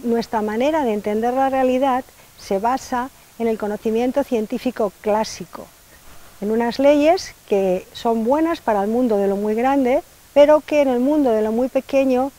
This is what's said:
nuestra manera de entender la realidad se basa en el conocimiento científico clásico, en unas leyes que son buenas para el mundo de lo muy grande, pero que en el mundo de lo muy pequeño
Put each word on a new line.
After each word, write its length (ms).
nuestra 380
manera 420
de 100
entender 400
la 160
realidad 540
se 200
basa 500
en 100
el 100
conocimiento 640
científico 680
clásico, 640
en 120
unas 280
leyes 540
que 440
son 300
buenas 380
para 220
el 60
mundo 280
de 100
lo 80
muy 200
grande, 480
pero 260
que 200
en 60
el 120
mundo 320
de 100
lo 100
muy 160
pequeño 720